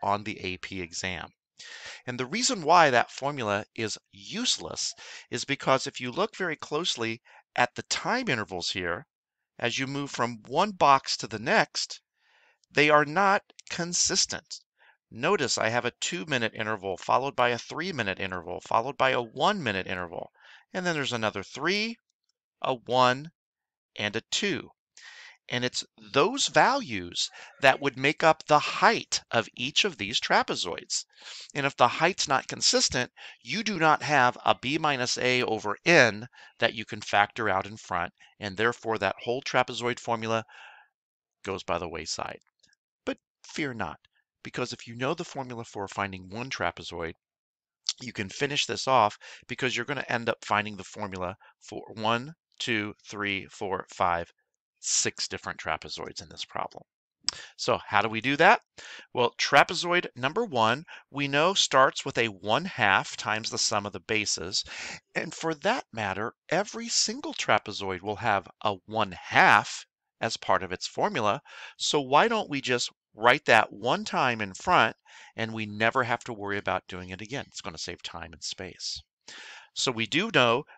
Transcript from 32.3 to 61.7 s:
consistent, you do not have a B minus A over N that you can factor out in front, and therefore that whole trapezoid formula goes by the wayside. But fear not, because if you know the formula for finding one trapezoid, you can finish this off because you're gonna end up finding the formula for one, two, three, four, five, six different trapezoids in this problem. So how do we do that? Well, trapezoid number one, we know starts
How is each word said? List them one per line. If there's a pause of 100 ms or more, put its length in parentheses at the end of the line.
consistent, (300)
you
do
not
have
a
B
minus
A
over
N (320)
that
you
can
factor
out
in
front, (260)
and
therefore
that
whole
trapezoid
formula (960)
goes
by
the
wayside. (640)
But (240)
fear
not, (440)
because
if
you
know
the
formula
for
finding
one
trapezoid, (880)
you
can
finish
this
off (280)
because
you're
gonna
end
up
finding
the
formula (240)
for (140)
one, (260)
two, (120)
three,
four,
five, (540)
six
different
trapezoids
in
this
problem. (760)
So
how
do
we
do
that? (540)
Well,
trapezoid
number
one, (260)
we
know
starts